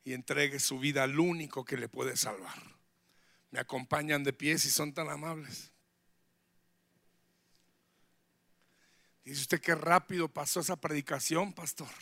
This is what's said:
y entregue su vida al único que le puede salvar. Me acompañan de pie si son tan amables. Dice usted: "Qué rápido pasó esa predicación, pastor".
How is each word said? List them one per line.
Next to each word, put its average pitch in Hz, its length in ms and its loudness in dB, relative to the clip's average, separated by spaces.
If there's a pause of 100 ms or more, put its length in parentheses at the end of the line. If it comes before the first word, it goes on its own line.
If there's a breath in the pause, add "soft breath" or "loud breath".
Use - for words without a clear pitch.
y 131 100 -4
entregue 139 440 0
su 135 200 0
vida 139 260 2
al 135 140 2
único 160 460 0
que 135 120 -4
le 117 120 -4
puede 127 280 -4
salvar. 98 440 -4 (880 soft breath)
Me 123 100 -4
acompañan 143 640 0
de 139 80 2
pie 151 260 2
si 147 120 2
son 147 220 0
tan 156 160 -4
amables. 151 640 -10 (3500 soft breath)
Dice 139 180 -6
usted: 160 180 2
"Qué 170 140 4
rápido 170 540 4
pasó 147 320 -2
esa 170 160 -2
predicación, 156 760 0
pastor". 160 360 -8 (140)